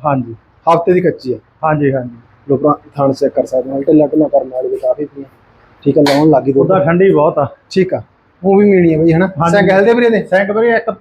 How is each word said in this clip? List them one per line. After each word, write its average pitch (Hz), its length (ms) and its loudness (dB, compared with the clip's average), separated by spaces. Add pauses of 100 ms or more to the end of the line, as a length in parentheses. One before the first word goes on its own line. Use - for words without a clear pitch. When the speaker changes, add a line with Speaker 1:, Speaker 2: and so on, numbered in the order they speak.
Speaker 1:
ਹਾਂਜੀ। 127 260 -2
Speaker 2:
ਹਫ਼ਤੇ - 600 -2
ਦੀ 180 80 0
ਕੱਚੀ 131 320 -4
ਆ। 113 40 -8 (280)
Speaker 1:
ਹਾਂਜੀ, 147 280 0
ਹਾਂਜੀ। 123 240 -8 (320)
Speaker 2:
ਲਓ 139 80 0
ਭਰਾ, 147 220 -2 (180)
ਥਣ 139 160 0
ਚੈੱਕ 135 220 -4
ਕਰ 127 120 -2
ਸਕਦੇ 127 240 -4
ਹੋ, 139 120 -6
ਢਿੱਲਾ 151 240 2
ਢੁੱਲਾ 151 220 0
ਕਰਨ 131 200 -2
ਵਾਲੇ 127 200 -6
ਵੀ 131 80 -6
ਕਾਫੀ 131 280 -4
ਪਈਆਂ। 139 240 -14 (560)
ਠੀਕ 143 140 2
ਆ, - 20 4
ਲਾਉਣ 143 300 2
ਲੱਗੀ 135 220 2
ਦੁੱਧ। 135 180 0
Speaker 1:
ਉਦਾਂ 190 140 2
ਠੰਡੀ 175 300 2
ਬਹੁਤ 151 240 0
ਆ। 143 160 -4 (160)
Speaker 2:
ਠੀਕ 185 240 -2
ਆ। - 80 -6 (420)
ਉਹ 196 120 2
ਵੀ 208 140 4
ਮੀਣੀ 175 240 4
ਆ 156 40 0
ਬਈ, 165 140 2
ਹਨਾ? 170 140 0
Speaker 1:
ਹਾਂਜੀ। 170 300 -2
Speaker 2:
ਸਿੰਘ 196 140 2
ਹਿਲਦੇ 202 240 2
ਵੀਰੇ 240 140 0
ਨੇ? 226 180 -2
Speaker 1:
ਸਿੰਘ 196 260 -2
ਵੀਰੇ 226 240 0
ਇੱਕ - 240 -6